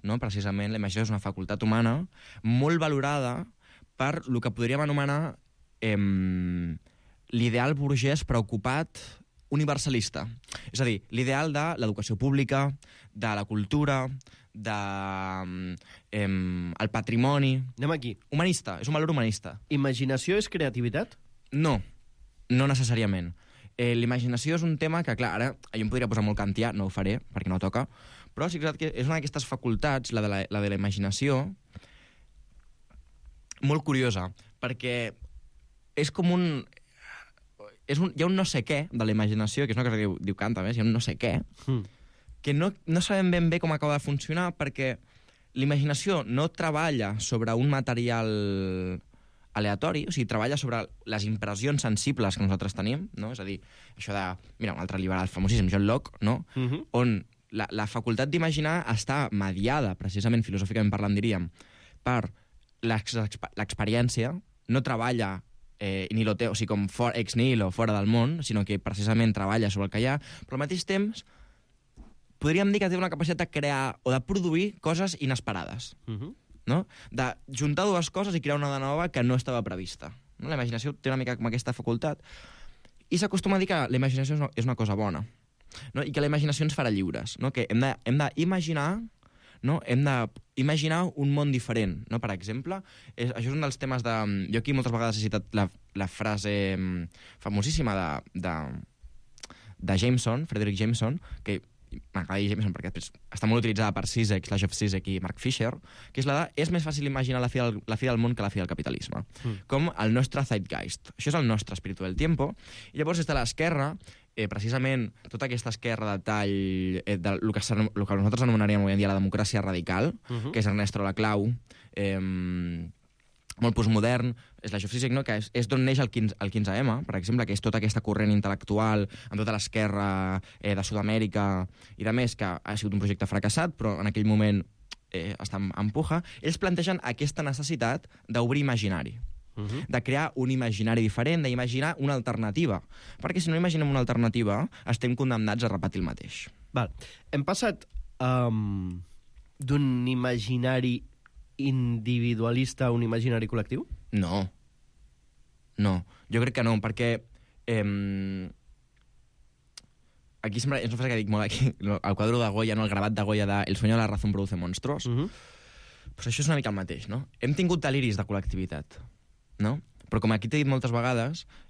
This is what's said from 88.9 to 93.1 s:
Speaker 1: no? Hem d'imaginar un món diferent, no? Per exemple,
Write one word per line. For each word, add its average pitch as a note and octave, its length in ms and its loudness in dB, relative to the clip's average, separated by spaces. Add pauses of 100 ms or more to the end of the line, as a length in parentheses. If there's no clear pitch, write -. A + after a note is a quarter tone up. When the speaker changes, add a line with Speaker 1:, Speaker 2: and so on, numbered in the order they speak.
Speaker 1:
no? C#3+ 240 2
Hem B2+ 180 4
d'imaginar D3 1120 0
un C#3+ 180 2
món D3 180 2
diferent, A2+ 580 0
no? A2+ 100 -2
Per A2+ 120 -4
exemple, B2 500 -6 (340)